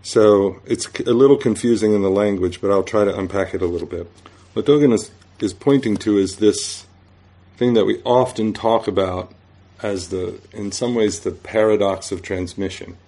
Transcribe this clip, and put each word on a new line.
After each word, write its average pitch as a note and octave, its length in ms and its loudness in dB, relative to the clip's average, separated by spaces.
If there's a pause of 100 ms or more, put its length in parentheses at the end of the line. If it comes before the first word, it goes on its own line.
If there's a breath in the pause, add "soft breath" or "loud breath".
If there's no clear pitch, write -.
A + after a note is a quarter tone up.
So G2+ 640 4
it's A#2 200 -4
c-, - 180 -10
a B2 80 0
little C3+ 260 6
confusing A2 560 0
in G2 80 2
the G2 80 0
language, G2 500 0
but G2 100 0
I'll G2 140 2
try G#2+ 200 0
to G2 140 -2
unpack F#2+ 360 -4
it F#2 80 -4
a F2+ 40 0
little E2+ 220 -4
bit. E2+ 200 -10 (440 loud breath)
What G#2+ 140 -4
Dogen C#3+ 260 6
is, - 180 0 (300)
is G2 120 -4
pointing B2+ 460 0
to G#2 200 0
is F#2+ 180 -2
this - 480 0 (720)
thing B2 180 0
that G2+ 120 4
we - 180 -2
often A#2+ 480 0
talk A2+ 340 0
about F#2 460 -4 (500)
as F#2+ 260 -6
the, F#2 300 -8 (140)
in G2+ 180 -10
some A#2+ 240 -4
ways, G#2+ 260 0
the F#2 120 -6
paradox G2+ 800 0
of F2 100 -8
transmission F2+ 720 -8 (120)